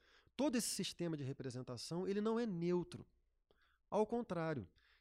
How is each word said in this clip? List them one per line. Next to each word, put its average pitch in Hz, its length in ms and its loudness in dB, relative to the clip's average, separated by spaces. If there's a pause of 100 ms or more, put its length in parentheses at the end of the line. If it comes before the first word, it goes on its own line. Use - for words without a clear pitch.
(360)
todo 254 200 4
esse 233 120 2
sistema 170 480 -2
de 143 80 -4
representação, 131 840 -4
ele 196 140 2
não 226 180 2
é 240 60 2
neutro. 175 640 0 (840)
Ao 214 160 4
contrário, 165 640 -2 (320)